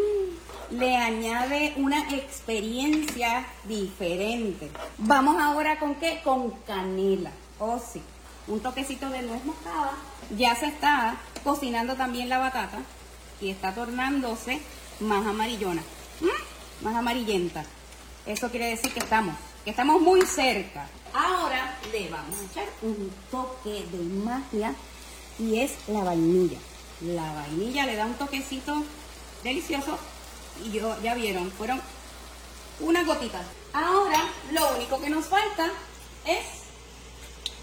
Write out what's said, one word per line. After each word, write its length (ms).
le 260
añade 800
una 340
experiencia 1300
diferente. 1040
Vamos 440
ahora 380
con 160
¿qué? 260
Con 380
canela. 720
Oh, 220
sí. 200
Un 140
toquecito 500
de 120
nuez 220
moscada. 460
Ya 200
se 100
está 500
cocinando 500
también 340
la 100
batata 400
y 100
está 240
tornándose 840
más 260
amarillona, 580
¿m? 100
Más 140
amarillenta. 680
Eso 240
quiere 200
decir 220
que 80
estamos, 360
que 60
estamos 300
muy 220
cerca. 680
Ahora 640
le 180
vamos 280
a 60
echar 240
un 280
toque 600
de 80
magia 760
y 220
es 120
la 140
vainilla. 560
La 300
vainilla 540
le 100
da 100
un 80
toquecito 680
delicioso 540
y 80
yo, 300
ya 120
vieron, 380
fueron 280
una 240
gotita. 380
Ahora 520
lo 240
único 240
que 100
nos 160
falta 440
es 400